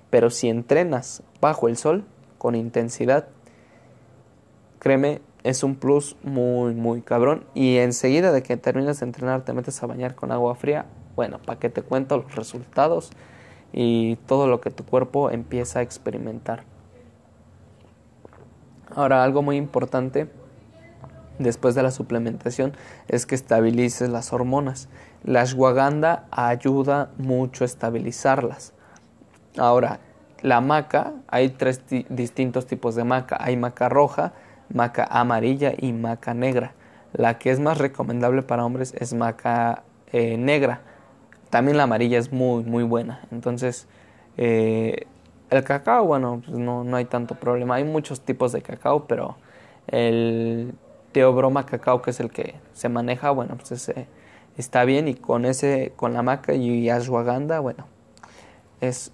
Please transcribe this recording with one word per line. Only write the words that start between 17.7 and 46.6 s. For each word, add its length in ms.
Ahora, 280
algo 180
muy 160
importante 720
después 360
de 80
la 80
suplementación 840
es 180
que 100
estabilices 760
las 220
hormonas. 560
La 180
ashwagandha 880
ayuda 840
mucho 460
a 20
estabilizarlas. 1080
Ahora, 420
la 180
maca, 540
hay 220
tres 380
di-, 220
distintos 580
tipos 280
de 100
maca. 340
Hay 180
maca 320
roja, 440
maca 400
amarilla 680
y 160
maca 400
negra. 400
La 260
que 120
es 80
más 180
recomendable 680
para 220
hombres 320
es 160
maca, 720
eh, 260
negra. 440
También 280
la 60
amarilla 360
es 120
muy, 320
muy 200
buena. 480
Entonces, 560
eh, 720
el 140
cacao, 420
bueno, 400
pues 120
no, 260